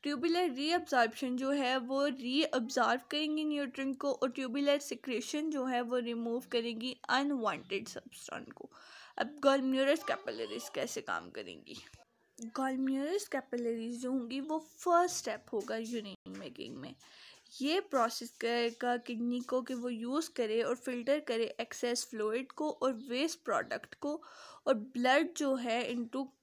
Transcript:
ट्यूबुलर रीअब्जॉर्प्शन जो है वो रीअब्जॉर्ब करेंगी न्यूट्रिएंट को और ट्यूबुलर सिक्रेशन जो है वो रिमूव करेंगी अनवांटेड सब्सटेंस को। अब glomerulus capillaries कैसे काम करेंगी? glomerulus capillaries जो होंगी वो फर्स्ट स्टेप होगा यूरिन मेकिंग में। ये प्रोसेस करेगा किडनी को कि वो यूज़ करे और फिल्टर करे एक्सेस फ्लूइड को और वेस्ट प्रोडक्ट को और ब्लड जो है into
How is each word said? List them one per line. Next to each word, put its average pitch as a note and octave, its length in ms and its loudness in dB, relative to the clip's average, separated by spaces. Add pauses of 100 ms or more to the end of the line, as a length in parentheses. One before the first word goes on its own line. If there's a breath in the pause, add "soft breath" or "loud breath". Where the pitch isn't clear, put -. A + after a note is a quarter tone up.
ट्यूबुलर E4 480 2
रीअब्जॉर्प्शन C4 840 2
जो C4+ 140 0
है C4 260 2
वो C4+ 300 2
रीअब्जॉर्ब B3 920 2 (100)
करेंगी D4+ 340 0
न्यूट्रिएंट C#4 540 -2
को C#4 140 0
और - 180 0
ट्यूबुलर C#4 480 2
सिक्रेशन C#4+ 720 -2
जो C4+ 140 0
है B3+ 160 2
वो B3 180 0
रिमूव A#3 540 -2
करेंगी A#3 440 -2 (120)
अनवांटेड A#3 800 0
सब्सटेंस - 580 -12 (100)
को। - 140 -16 (480 loud breath)
अब D4 220 -4
glomerulus C4+ 680 4
capillaries A3+ 580 -4
कैसे - 320 -4
काम F2 300 -4
करेंगी? F2+ 460 -12 (680)
glomerulus C4+ 840 -2
capillaries A#3+ 680 -2
जो B3 200 -2
होंगी C4 280 -2
वो D4+ 180 -2
फर्स्ट F4 580 4
स्टेप - 360 -6
होगा G#3+ 240 -2
यूरिन A3 600 -6
मेकिंग - 380 -10
में। C3 180 -12 (680 loud breath)
ये D#4 200 2
प्रोसेस A#3 500 0 (100)
करेगा A#3+ 560 0
किडनी A#3+ 440 -2
को B3+ 220 0
कि B3+ 120 -4
वो B3 140 -4
यूज़ B3 420 -2
करे A3+ 320 2
और A#3+ 140 0
फिल्टर B3+ 440 0
करे A#3 400 -2
एक्सेस A#3+ 440 -2
फ्लूइड A3 480 -2
को D4+ 180 0
और C4 220 0
वेस्ट B3+ 460 -2
प्रोडक्ट - 560 -2
को D4+ 280 -4 (440 loud breath)
और C4+ 80 6
ब्लड C4 600 4
जो C#4 200 2
है A#3+ 360 0
into A#3+ 360 -4 (160)